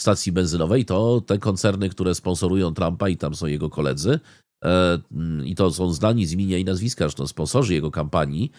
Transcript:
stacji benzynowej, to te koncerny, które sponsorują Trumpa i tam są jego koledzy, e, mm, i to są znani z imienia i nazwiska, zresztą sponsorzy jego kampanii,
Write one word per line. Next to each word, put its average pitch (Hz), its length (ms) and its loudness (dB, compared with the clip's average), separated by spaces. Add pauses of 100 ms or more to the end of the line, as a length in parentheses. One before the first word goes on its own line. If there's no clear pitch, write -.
stacji 98 300 0
benzynowej, 87 540 2
to 113 360 2
te 98 160 0
koncerny, 98 520 0
które 90 260 -2
sponsorują 90 580 0
Trumpa 87 360 -2
i 87 80 0
tam 78 180 -4
są 82 100 -6
jego 76 240 -2
koledzy, 76 500 0 (460)
e, 87 340 4 (120)
mm, 78 340 -4
i 85 100 -4
to 92 160 4
są 87 220 0
znani 107 320 2
z 78 60 -2
imienia 95 260 0
i 92 80 0
nazwiska, 95 400 -2
zresztą 69 220 -4
sponsorzy 98 460 0
jego 76 180 0
kampanii, 78 680 -2